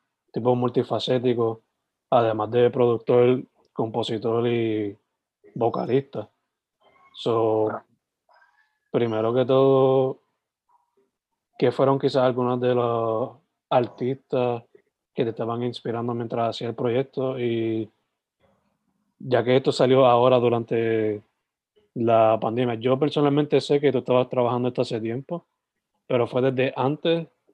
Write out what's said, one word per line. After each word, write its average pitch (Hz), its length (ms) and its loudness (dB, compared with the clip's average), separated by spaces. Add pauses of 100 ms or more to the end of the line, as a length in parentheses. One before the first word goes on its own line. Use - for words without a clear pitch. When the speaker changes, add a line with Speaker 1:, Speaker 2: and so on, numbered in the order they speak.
(340)
Speaker 1:
tipo, 123 220 0
multifacético, 120 1040 -2 (480)
además 110 420 2
de 120 180 4
productor, 123 720 2 (280)
compositor 113 760 -4
y 110 500 -2 (580)
vocalista. 117 760 -2 (840)
So, 110 560 0
Speaker 2:
Claro. 110 160 -8 (1040)
Speaker 1:
primero 113 420 0
que 127 120 0
todo, 135 760 2 (1400)
¿qué 127 140 2
fueron 135 280 2
quizás 135 240 0
algunos 127 360 0
de 123 160 0
los 117 640 -2 (320)
artistas 123 920 -2 (500)
que - 100 -4
te 117 60 -2
estaban 117 340 -6
inspirando 120 500 -6
mientras 117 360 -4
hacía 117 200 -8
el 113 60 -8
proyecto? 131 640 -2
Y 113 500 -2 (1300)
ya 123 240 -2
que 123 120 2
esto 135 160 2
salió 131 340 4
ahora 123 340 4
durante 113 840 -2 (720)
la 113 440 4
pandemia, 117 360 -2
yo 123 220 -2
personalmente 147 640 0
sé 143 180 0
que 143 120 2
tú 127 80 -2
estabas 127 300 0
trabajando 123 400 -2
esto 123 140 -2
hace 120 180 -6
tiempo, 127 440 -8 (640)
pero 120 200 0
¿fue 127 140 -2
desde 131 340 0
antes 151 520 -2 (260)